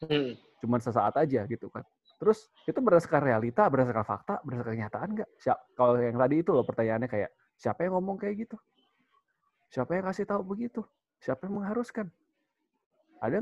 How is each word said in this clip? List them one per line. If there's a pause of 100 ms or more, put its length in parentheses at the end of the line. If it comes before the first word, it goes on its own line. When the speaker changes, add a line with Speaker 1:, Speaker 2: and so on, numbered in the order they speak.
Speaker 1:
Hmm. (260)
Speaker 2:
Cuman
sesaat
aja
gitu
kan. (340)
Terus (160)
itu
berdasarkan
realita,
berdasarkan
fakta, (100)
berdasarkan
kenyataan
nggak? (120)
Siap, (160)
kalau
yang
tadi
itu
loh
pertanyaannya
kayak, (240)
siapa
yang
ngomong
kayak
gitu? (1120)
Siapa
yang
kasih
tahu
begitu? (400)
Siapa
yang
mengharuskan? (1120)
Ada